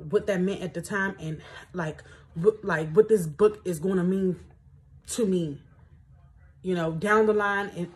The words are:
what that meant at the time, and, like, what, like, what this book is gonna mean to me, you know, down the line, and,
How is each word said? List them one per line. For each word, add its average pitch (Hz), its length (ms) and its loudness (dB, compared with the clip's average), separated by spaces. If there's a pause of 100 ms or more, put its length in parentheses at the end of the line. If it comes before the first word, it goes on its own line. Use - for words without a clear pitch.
(100)
what 208 160 0
that 190 140 0
meant 185 220 -2
at 180 120 -8
the 170 80 -6
time, 196 380 -4
and, 160 200 -8 (320)
like, 160 300 -8 (320)
what, 202 300 2
like, 160 280 -2
what 214 160 6
this 202 200 4
book 208 360 2
is 175 140 -4
gonna 185 260 0
mean 185 360 0 (680)
to 240 140 -2
me, 165 380 -2 (1000)
you 180 120 -2
know, 165 160 -2
down 208 360 2
the 214 60 4
line, 202 440 -2
and, 170 200 -8